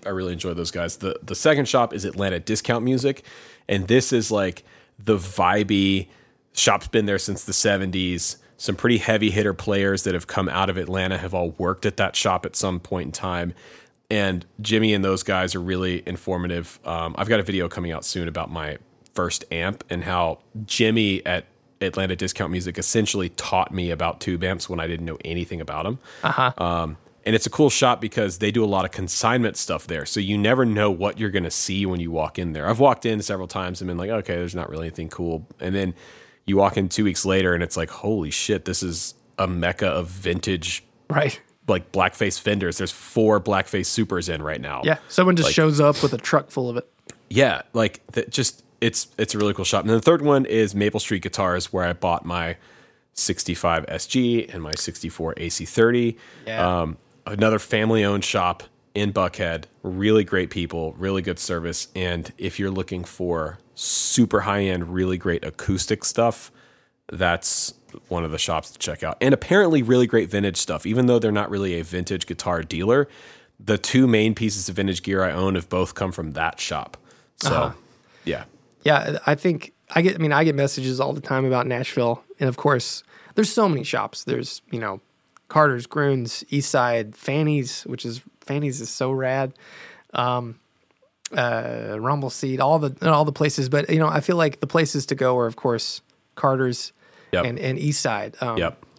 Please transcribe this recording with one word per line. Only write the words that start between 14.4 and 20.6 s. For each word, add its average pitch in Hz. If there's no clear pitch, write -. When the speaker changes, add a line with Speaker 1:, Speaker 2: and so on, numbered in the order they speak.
Speaker 1:
Jimmy 107
and 98
those 95
guys 92
are 90
really 92
informative. 90
Um, 82
I've 101
got 110
a -
video 92
coming 87
out 78
soon 85
about 82
my 78
first -
amp 87
and 87
how 87